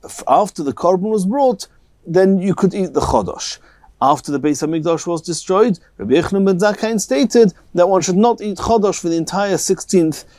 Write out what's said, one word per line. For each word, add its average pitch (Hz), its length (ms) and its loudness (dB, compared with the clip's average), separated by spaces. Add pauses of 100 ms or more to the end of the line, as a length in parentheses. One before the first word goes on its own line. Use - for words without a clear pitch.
F-, - 240 -16
after 175 360 0
the 139 100 -4
Korban 185 380 0
was 196 160 0
brought, 262 400 0 (400)
then 190 320 2
you 185 160 -2
could 190 180 0
eat 185 200 -4
the 147 80 0
Chodosh. - 580 -4 (420)
After 143 300 0
the 143 80 -2
Beis 147 280 -2
Hamikdash 160 380 -4
was 170 160 -4
destroyed, 185 560 0 (220)
Rabbi 113 160 0
Yochanan 196 320 2
ben 190 100 2
Zakkai 208 420 0
stated 240 540 2 (220)
that 175 120 4
one 190 140 2
should 180 160 -2
not 226 240 2
eat 202 160 -6
Chodosh 208 420 0
for 175 100 -4
the 165 80 -2
entire 180 420 -2
sixteenth 175 680 -2 (140)